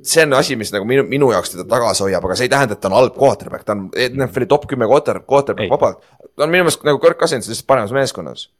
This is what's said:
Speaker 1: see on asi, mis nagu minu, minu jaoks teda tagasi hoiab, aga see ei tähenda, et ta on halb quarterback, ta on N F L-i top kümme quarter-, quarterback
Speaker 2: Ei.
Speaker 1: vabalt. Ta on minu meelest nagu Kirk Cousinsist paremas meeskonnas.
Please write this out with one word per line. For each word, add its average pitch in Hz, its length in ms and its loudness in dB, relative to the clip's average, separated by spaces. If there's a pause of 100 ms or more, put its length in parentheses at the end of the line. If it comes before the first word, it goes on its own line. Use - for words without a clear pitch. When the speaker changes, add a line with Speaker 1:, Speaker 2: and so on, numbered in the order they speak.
Speaker 1:
see 160 220 2
on 135 100 2
asi, 139 220 0
mis 101 160 -8
nagu 101 100 -2
minu, 131 240 2
minu 135 240 2
jaoks 90 220 -2
teda 87 100 -10
tagasi 107 400 0
hoiab, 92 220 -2
aga 92 100 -2
see 123 80 0
ei 123 80 0
tähenda, 131 240 0
et - 60 -10
ta 95 80 0
on 107 80 4
halb 127 180 2
quarterback, 113 480 0
ta 107 80 -2
on 98 220 -6
N 127 320 -2
F 117 100 -8
L-i 123 140 -2
top 147 180 0
kümme 123 220 -2
quarter-, 120 340 0
quarterback 131 400 0
Speaker 2:
Ei. 92 80 -4
Speaker 1:
vabalt. 120 300 -2 (300)
Ta 147 120 0
on 165 80 0
minu 180 140 4
meelest - 180 -2
nagu 147 160 2
Kirk 170 200 4
Cousinsist 120 480 -4
paremas 117 240 2
meeskonnas. 92 560 -4 (100)